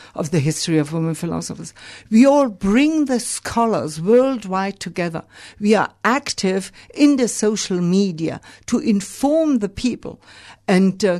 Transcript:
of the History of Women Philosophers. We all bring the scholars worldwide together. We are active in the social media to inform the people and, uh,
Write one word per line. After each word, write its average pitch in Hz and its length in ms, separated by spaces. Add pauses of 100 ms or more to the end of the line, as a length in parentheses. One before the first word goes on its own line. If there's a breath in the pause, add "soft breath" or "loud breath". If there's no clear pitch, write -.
(160 loud breath)
of 147 160
the 175 80
History 156 400
of 147 140
Women 165 200
Philosophers. 165 600 (340 loud breath)
We 220 160
all 277 240
bring 277 560
the 247 140
scholars 160 840
worldwide 196 800
together. 170 440 (360 loud breath)
We 208 160
are 180 160 (120)
active 196 680 (240 loud breath)
in 294 220
the 247 100
social 202 540
media 175 600 (260 loud breath)
to 247 120
inform 285 800
the 202 100
people - 500 (480 loud breath)
and, 190 380
uh, 175 140